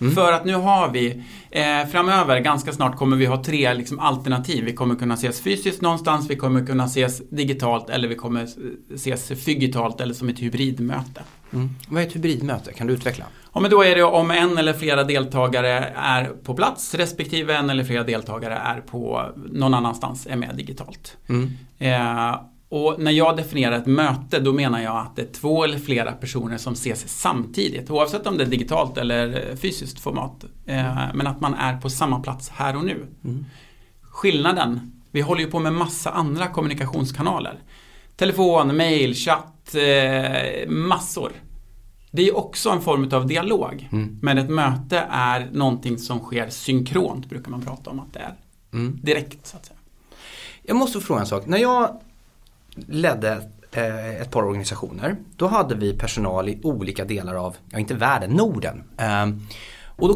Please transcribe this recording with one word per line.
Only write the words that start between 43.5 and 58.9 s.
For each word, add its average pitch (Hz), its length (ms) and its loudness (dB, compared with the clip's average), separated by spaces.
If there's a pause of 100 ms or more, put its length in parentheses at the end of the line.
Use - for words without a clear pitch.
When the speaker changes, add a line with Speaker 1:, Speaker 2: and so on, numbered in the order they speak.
Speaker 1:
Mm. 107 300 -4
Speaker 2:
Men 143 160 4
ett 135 120 2
möte 156 640 2
är 127 400 0
någonting 127 460 0
som 120 220 -6
sker 117 300 -4
synkront, 131 800 0
brukar 120 220 -10
man 123 140 -8
prata 135 240 -10
om 135 100 -8
att - 140 -16
det - 60 -12
är. - 140 -12 (400)
Speaker 1:
Mm. 120 300 -4
Speaker 2:
Direkt, 151 440 -2
så - 100 -18
att - 80 -20
säga. - 120 -20 (840)
Speaker 1:
Jag 220 120 0
måste 247 240 2
fråga 135 220 0
en 98 60 0
sak. 101 180 -2
När 175 120 2
jag 247 420 4 (760)
ledde, 110 680 0 (300)
eh, 110 500 -4
ett 123 100 -10
par 113 120 2
organisationer, 101 720 -2 (200)
då 175 120 2
hade 185 280 2
vi 104 220 0
personal 98 520 0
i 107 140 -4
olika 98 420 -2
delar 92 300 -4
av, 90 200 -4 (160)
ja, 110 80 -4
inte 107 140 -2
världen, 117 380 2
Norden. 156 520 0 (140)